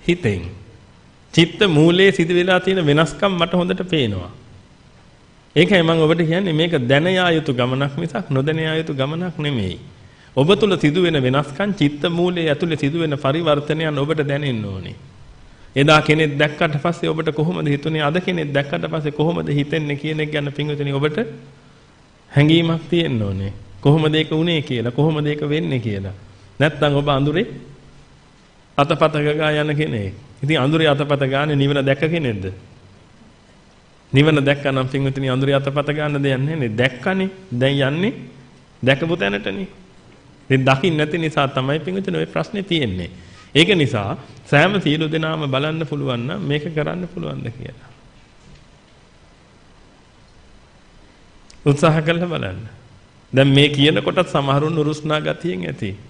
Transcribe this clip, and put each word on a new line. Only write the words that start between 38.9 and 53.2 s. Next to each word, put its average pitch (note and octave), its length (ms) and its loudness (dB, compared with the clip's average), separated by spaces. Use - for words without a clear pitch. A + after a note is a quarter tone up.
තැනටනේ. G3 500 -4
ඉතින් C3 140 2
දකින්න C3+ 320 2
නැති D3+ 220 -2
නිසා D3+ 300 0
තමයි C3+ 300 -2
පින්විතනි F#3 380 -6
ඔය D#3+ 100 -4
ප්‍රශ්නේ E3 360 -6
තියෙන්නේ. A2 480 -2
ඒක E3 180 6
නිසා B2 460 0
සෑම F3+ 360 4
සියලු D#3 300 0
දෙනාම D#3 380 -2
බලන්න D3+ 380 -2
පුළුවන් C#3 380 -4
නම් D#3+ 200 -6
මේක D3 240 -2
කරන්න E3 420 -4
පුළුවන්ද C#3 420 -8
කියලා. - 400 -16
උත්සාහ D3+ 360 4
කරලා E3+ 300 -2
බලන්න. A2 320 -8